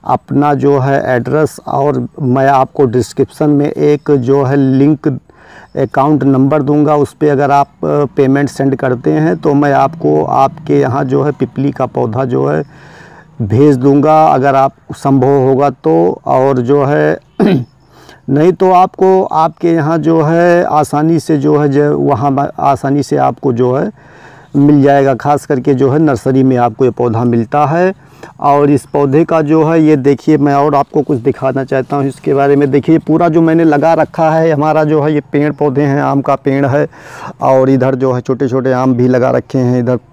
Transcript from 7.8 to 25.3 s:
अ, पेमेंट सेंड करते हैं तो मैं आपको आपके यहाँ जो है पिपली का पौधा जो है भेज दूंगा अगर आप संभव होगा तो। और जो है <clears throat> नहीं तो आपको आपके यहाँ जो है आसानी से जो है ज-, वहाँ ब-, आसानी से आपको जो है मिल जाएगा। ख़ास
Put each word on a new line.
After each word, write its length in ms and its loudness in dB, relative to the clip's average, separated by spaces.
अ, 220 0
पेमेंट 340 0
सेंड 260 -2
करते 360 -4
हैं 260 0
तो 160 -2
मैं 200 2
आपको 500 0
आपके 560 -2
यहाँ 240 -2
जो 200 -2
है 80 -2
पिपली 400 -4
का 160 -4
पौधा 380 -4
जो 220 -2
है 160 -2
भेज 340 2
दूंगा 500 2
अगर 280 2
आप 200 0
संभव 440 2
होगा 300 2
तो। 580 -2
और 340 0
जो 240 2
है 320 0
<clears throat> 0 -
नहीं 1120 -2
तो 180 0
आपको 520 2
आपके 500 -2
यहाँ 260 0
जो 220 0
है 440 2
आसानी 540 0
से 180 -2
जो 200 0
है 120 2
ज-, 260 2
वहाँ 380 -2
ब-, 260 -2
आसानी 440 -2
से 160 -4
आपको 340 -2
जो 220 0
है 160 -4
मिल 240 4
जाएगा। 340 4
ख़ास 300 -2